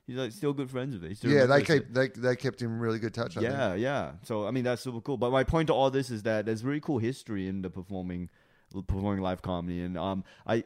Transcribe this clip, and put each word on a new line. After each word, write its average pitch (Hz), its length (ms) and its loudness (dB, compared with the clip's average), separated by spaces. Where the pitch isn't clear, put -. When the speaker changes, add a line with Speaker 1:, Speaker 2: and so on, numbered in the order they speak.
Speaker 1:
He's, 127 100 -8
like, 123 160 -4
still 143 220 -2
good 135 160 -6
friends 131 240 -4
with 87 80 -8
him. 80 80 -8
He's 104 80 -10
still 123 120 2
Speaker 2:
Yeah, 139 140 8
they 139 140 8
Speaker 1:
good - 80 4
friends 143 180 6
Speaker 2:
keep, - 80 -14
they, 127 360 2
they 127 80 4
kept 120 260 -4
in 113 160 -2
really 113 200 0
good 107 140 -4
touch, 117 240 -4
I 101 60 -2
Speaker 1:
Yeah, 120 300 0
Speaker 2:
think. 101 100 -2
Speaker 1:
yeah. 120 300 -2
So, 107 240 -2
I 107 60 -2
mean, 127 120 0
that's 123 160 0
super 120 220 -8
cool. 139 160 -4
But 123 140 2
my 131 120 4
point 160 220 2
to 147 80 4
all 131 160 4
this 131 180 0
is 110 140 -4
that 107 240 0
there's 113 180 -2
really 147 160 -2
cool 147 160 0
history 110 500 -2
in 95 140 -4
the 92 80 -4
performing, 90 600 -8
performing 98 340 0
live 92 220 -2
comedy. 87 400 -4
And, 90 160 -4
um, 95 260 -2
I, 113 200 0